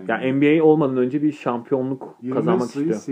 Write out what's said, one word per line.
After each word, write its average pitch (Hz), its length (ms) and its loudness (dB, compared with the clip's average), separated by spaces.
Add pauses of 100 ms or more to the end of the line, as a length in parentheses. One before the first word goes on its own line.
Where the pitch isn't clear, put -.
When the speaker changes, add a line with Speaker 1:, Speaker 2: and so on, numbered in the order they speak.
Speaker 1:
Yani 113 180 -2
Speaker 2:
yani. 131 120 0
Speaker 1:
N 139 40 0
B 151 200 4
A - 20 4
olmadan 156 340 4
önce 135 240 0
bir 151 100 2
şampiyonluk 131 880 -6
Speaker 2:
Yirmi 127 140 -6
beş 143 40 0
Speaker 1:
kazanmak 151 300 0
Speaker 2:
sayı, 143 160 -4
Speaker 1:
istiyor. 175 140 -2 (120)